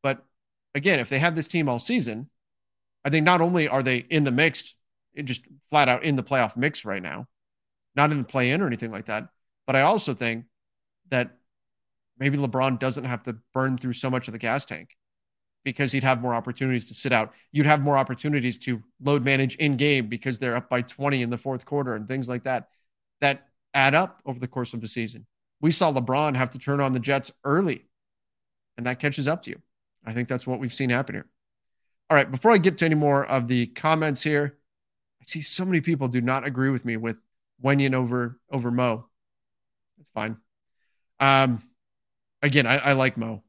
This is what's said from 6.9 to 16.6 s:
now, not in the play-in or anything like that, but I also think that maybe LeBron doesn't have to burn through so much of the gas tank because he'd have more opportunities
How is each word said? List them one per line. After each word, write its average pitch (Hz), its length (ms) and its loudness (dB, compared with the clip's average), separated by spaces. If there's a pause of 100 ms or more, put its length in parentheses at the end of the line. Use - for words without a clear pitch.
now, 90 240 -10 (680)
not 147 160 4
in 147 60 -2
the 131 60 -2
play-in 135 380 0
or 180 60 -2
anything 117 240 -6
like 104 160 -12
that, 107 200 -6 (380)
but 135 100 -2
I 135 60 4
also 185 320 2
think 117 320 -4 (640)
that 123 280 -2 (800)
maybe 139 200 0
LeBron 131 420 0
doesn't 131 240 -4
have 127 200 -6
to 117 120 -8 (180)
burn 131 240 0
through 123 160 -6
so 131 160 -6
much 127 200 -4
of - 20 -12
the 113 60 -12
gas 120 260 -2
tank - 320 -16 (680)
because 135 260 -2
he'd 135 140 -2
have 127 160 2
more 123 120 -2
opportunities 123 540 -2